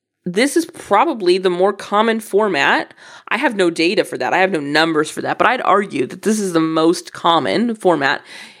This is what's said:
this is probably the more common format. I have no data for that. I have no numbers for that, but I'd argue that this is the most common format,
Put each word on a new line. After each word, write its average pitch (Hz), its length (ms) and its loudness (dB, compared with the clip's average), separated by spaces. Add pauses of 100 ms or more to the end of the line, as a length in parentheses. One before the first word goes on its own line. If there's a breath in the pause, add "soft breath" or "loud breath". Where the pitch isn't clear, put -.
(280)
this 233 300 0
is 320 80 0
probably 208 720 0
the 190 120 0
more 185 220 2
common 220 480 0
format. 196 760 0 (360 loud breath)
I 214 80 -2
have 247 180 0
no 180 140 2
data 165 340 0
for 139 140 -6
that. 123 160 -2
I 165 60 2
have 190 120 2
no 165 80 -2
numbers 151 500 0
for 143 120 -12
that, 135 160 -4
but 196 100 0
I'd 247 140 0
argue 196 440 0
that - 180 -14
this 214 140 0
is 196 140 -4
the 165 80 0
most 160 540 0
common 170 600 0
format, 151 460 0 (380 loud breath)